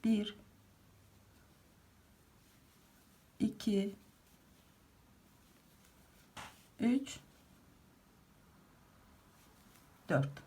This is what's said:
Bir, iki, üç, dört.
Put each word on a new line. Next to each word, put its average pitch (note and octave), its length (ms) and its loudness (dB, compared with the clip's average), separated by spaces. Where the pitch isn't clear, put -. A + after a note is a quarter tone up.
Bir, G#3+ 320 2
iki, G3+ 580 0
üç, B3+ 400 0
dört. C#3 220 2